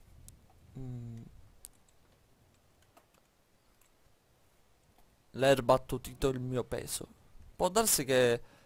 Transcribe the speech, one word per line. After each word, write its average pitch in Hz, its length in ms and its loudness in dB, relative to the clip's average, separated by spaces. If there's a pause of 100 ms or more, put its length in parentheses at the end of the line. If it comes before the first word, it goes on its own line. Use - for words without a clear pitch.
(760)
Mm. 120 440 -12 (4000)
L'erba 127 440 4
ha - 40 6
attutito 127 500 -4
il 131 120 -2
mio 127 260 -4
peso. - 500 -10 (400)
Può 180 140 0
darsi 196 360 2
che 123 360 4 (240)